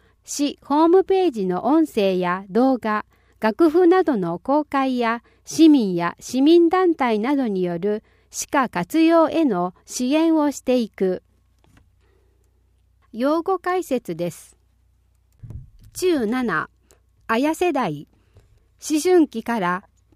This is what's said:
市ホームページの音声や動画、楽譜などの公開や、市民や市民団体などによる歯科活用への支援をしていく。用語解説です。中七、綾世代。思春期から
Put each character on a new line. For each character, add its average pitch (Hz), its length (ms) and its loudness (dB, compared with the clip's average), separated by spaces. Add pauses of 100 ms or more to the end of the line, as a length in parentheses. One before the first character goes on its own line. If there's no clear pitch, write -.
(240)
市 - 400 -6
ホ 302 220 2
ー - 40 4
ム 370 140 4
ペ 381 260 0
ー - 20 -2
ジ 214 160 -6
の 180 180 -4
音 302 220 2
声 190 320 -2
や 180 300 -4
動 254 280 2
画、 214 300 -6 (320)
楽 285 320 2
譜 359 160 4
な 370 160 4
ど 294 120 0
の 175 220 -4
公 294 260 -2
開 269 360 -4
や、 233 240 -4 (200)
市 311 240 4
民 226 280 4
や 170 240 -4
市 262 240 -4
民 339 260 6
団 370 240 2
体 240 240 -2
な 247 180 -2
ど 269 120 -2
に 190 160 -2
よ 175 160 -4
る 208 240 -4 (260)
歯 - 200 -12
科 269 200 -2
活 175 300 -4
用 330 280 4
へ 320 160 -2
の 180 300 -2 (140)
支 254 260 -4
援 320 220 2
を 294 160 0
し - 100 -16
て 254 160 0
い 233 100 -2
く。 185 360 -4 (1900)
用 285 300 -2
語 370 160 -2
解 359 260 -4
説 233 320 -6
で 175 140 -6
す。 - 260 -18 (1400)
中 320 340 -2
七、 220 420 -4 (560)
綾 277 300 -2
世 359 180 -2
代。 170 340 -6 (800)
思 302 120 -2
春 349 280 4
期 226 140 -10
か 233 180 -6
ら 175 240 -4 (320)